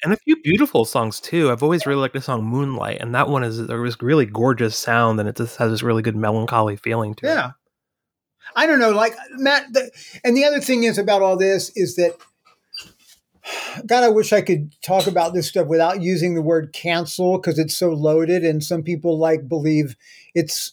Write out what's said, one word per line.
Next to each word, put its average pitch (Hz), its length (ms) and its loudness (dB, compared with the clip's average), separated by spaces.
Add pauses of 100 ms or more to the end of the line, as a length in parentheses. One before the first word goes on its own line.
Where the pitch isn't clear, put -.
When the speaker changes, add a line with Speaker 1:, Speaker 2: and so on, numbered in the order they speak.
Speaker 1:
And 175 120 0
a - 20 4
few 320 260 0
beautiful 165 440 2
songs 113 340 -2
too. 165 320 0
I've 120 100 -2
always 160 220 0
really 139 160 0
liked 131 140 -2
the 135 80 -6
song 123 200 -4
Moonlight, 117 580 -4
and 117 140 -6
that 131 140 2
one 131 160 0
is, 113 220 -4
there 117 160 -4
was 120 180 -6
really 139 240 4
gorgeous 113 540 0
sound, 113 420 2
and 104 80 -2
it 107 80 -6
just 117 220 -6
has 117 120 0
this 110 120 -2
really 117 180 0
good 110 160 -2
melancholy 110 600 0
feeling 113 400 -4
to 247 100 -8
it. - 20 0
Speaker 2:
Yeah. 233 220 -2 (1080)
I 269 100 4
don't 302 140 4
know, 226 120 4
like, 226 220 2 (180)
Matt, 277 420 0
the, 254 160 0 (340)
and 247 100 2
the 269 100 4
other 294 160 2
thing 240 240 0
is 226 120 0
about 202 240 2
all 190 160 4
this 190 400 0
is 185 200 -2
that, 175 200 0 (1300)
<sighs> - 420 -12
God, 247 180 4
I 240 40 6
wish 214 240 2
I 208 80 4
could 151 320 -2 (100)
talk 190 240 0
about 170 280 0
this 180 140 -2
stuff 170 180 0
without 165 340 2
using 175 340 0
the 165 80 -2
word 156 300 0
cancel, 175 680 -2
'cause 175 200 -2
it's 156 180 -2
so 180 140 0
loaded, 160 520 2
and 156 220 0
some 165 180 -4
people, 165 360 -2
like, 160 300 0
believe 151 480 0 (380)
it's, - 380 -4